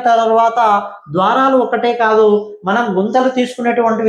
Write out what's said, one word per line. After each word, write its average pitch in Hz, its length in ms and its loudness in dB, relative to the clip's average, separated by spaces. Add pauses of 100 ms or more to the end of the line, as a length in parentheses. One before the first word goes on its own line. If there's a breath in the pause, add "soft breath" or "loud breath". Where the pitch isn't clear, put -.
తర్వాత 226 500 2 (560)
ద్వారాలు 254 500 2
ఒక్కటే 233 260 -2 (120)
కాదు, 220 260 4 (400)
మనం 233 160 0 (140)
గుంతలు 254 400 0
తీసుకునేటువంటి 233 680 -2